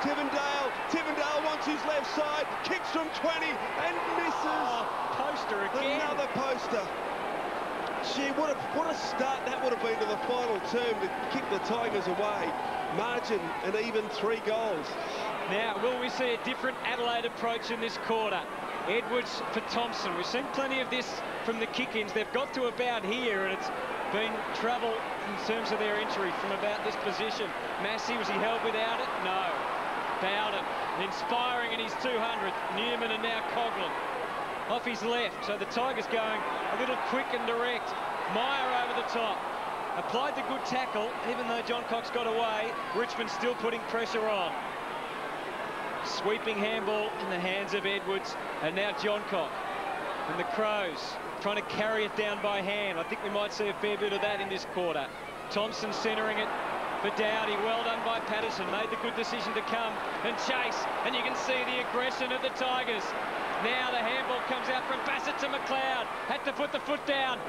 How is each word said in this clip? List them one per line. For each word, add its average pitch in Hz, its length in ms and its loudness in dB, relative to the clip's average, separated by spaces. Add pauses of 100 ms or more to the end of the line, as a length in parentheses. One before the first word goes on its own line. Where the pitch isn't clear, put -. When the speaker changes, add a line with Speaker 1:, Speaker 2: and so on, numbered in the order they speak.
Speaker 1:
Tivendale. 285 640 2 (220)
Tivendale 302 540 2
wants 311 200 2
his 302 220 0
left 294 280 2
side, 302 300 2 (180)
kicks - 280 0
from 320 180 2 (140)
twenty 320 280 2 (360)
and 339 80 0 (240)
misses. 339 240 2
Speaker 2:
Oh, 240 420 2 (300)
poster 220 440 0 (120)
again. 277 300 2
Speaker 1:
Another 285 340 0
poster. 254 480 0 (1300)
Gee, 277 220 0
what 294 160 2
a, 262 40 2 (200)
what 320 180 2
a - 20 0
start 262 500 0
that 262 180 0
would 247 100 4
have - 80 -2
been 226 180 2
to 220 60 4
the 208 220 0
final 240 320 2 (120)
term 233 300 2
to 185 80 0 (220)
kick 262 180 0
the 196 180 2
Tigers 208 400 2
away. 185 440 2 (440)
Margin 233 440 2 (240)
and 190 120 0
even 220 340 2
three 220 360 0
goals. 214 400 0 (640)
Speaker 2:
Now, 208 320 0
will 247 180 2
we 247 100 0
see 247 260 2
a 220 80 -4
different 262 420 -2
Adelaide 233 400 0
approach 233 460 0
in 226 80 -2
this 226 260 -2
quarter? 214 360 2 (460)
Edwards 233 540 0 (100)
for 220 100 2 (100)
Thompson. 226 440 0
We've 175 100 0
seen 262 280 0
plenty 269 260 0
of 254 100 0
this 247 320 -2 (240)
from 226 140 0
the 226 80 0
kick-ins. 220 460 -2
They've 214 200 0
got 262 200 0
to 254 140 2
about 233 360 0
here, 208 420 2
and 190 120 0
it's - 140 -2 (420)
been 220 180 2 (240)
trouble 233 380 0
in - 520 -4
terms 226 260 0
of 214 80 0
their 208 160 2
entry 208 440 0
from 202 120 -2
about 202 340 0
this 427 180 0
position. 214 460 -2 (340)
Massey, 220 320 0
was 214 120 -2
he 202 80 0
held 220 280 2
without 226 360 0
it? 254 80 -2 (160)
No. 185 280 2 (680)
Bowden, 202 420 0 (400)
inspiring 240 680 0
in 226 60 -2
his 226 120 -2 (100)
two 254 160 2
hundred. 214 360 0 (220)
Newman 226 360 0
and 220 100 0
now 226 300 0
Coughlin. 214 400 0 (800)
Off 233 160 0
his 226 180 -2
left, 233 420 0
so 208 120 0
the 202 80 -2
Tigers 240 420 0
going 220 340 0 (320)
a 220 60 0
little 254 180 2 (100)
quick 262 260 0
and 233 120 0
direct. 233 480 0 (400)
Meyer 254 500 2
over 233 160 0
the - 80 -2
top. 220 300 0 (600)
Applied 247 380 0
the 277 80 -2
good 262 220 -2
tackle, 240 440 0 (200)
even 240 180 0
though 233 140 0
John 233 240 0
Cox 233 240 -2
got 240 180 0
away. 226 440 2 (240)
Richmond 226 340 0
still 240 260 0
putting 226 260 0
pressure 226 460 0
on. 190 240 2 (1500)
Sweeping 214 520 0
handball 214 520 0 (140)
in 190 60 -4
the 180 100 0
hands 190 340 0
of 196 120 0
Edwards, 196 500 0 (280)
and 165 120 0
now 196 220 2
John 208 320 2
Cox. 160 240 0 (760)
And 165 100 -2
the 180 60 0 (100)
Crows 208 580 0 (280)
trying 202 140 2
to 208 140 0
carry 214 360 4
it 202 120 -2
down 208 240 2
by 202 200 4
hand. 196 380 2
I 165 40 2
think 208 200 -2
we 208 60 0
might 208 240 2
see 208 160 0
a 190 60 0
fair 208 220 2
bit 202 140 2
of 196 100 2
that 208 200 2
in 196 80 -2
this 190 240 -2
quarter. 156 340 2 (440)
Thompson 208 420 0
centering 214 460 2
it - 100 0 (520)
for 202 140 2
Dowdy. 214 380 2 (100)
Well 226 200 2
done 226 200 0
by 226 180 2
Patterson. 214 500 0
Made 214 180 0
the 220 80 -2
good 233 180 -2
decision 220 380 0
to 214 80 2 (100)
come 226 220 2 (320)
and 233 180 2
chase. 247 320 2 (300)
And 247 100 2
you 240 60 2
can 254 140 0
see 254 280 2
the 247 240 0
aggression 254 440 0
of 254 100 0
the 262 80 2 (100)
Tigers. 254 440 2 (600)
Now 254 280 2
the 247 60 2
handball 247 480 0
comes 254 240 -2
out 254 180 0
from 262 180 0
Bassett 277 340 0
to 277 80 0
McLeod. 262 580 0 (220)
Had 262 180 0
to 277 80 0
put 294 180 0
the 285 80 0
foot - 260 -2
down. 269 440 2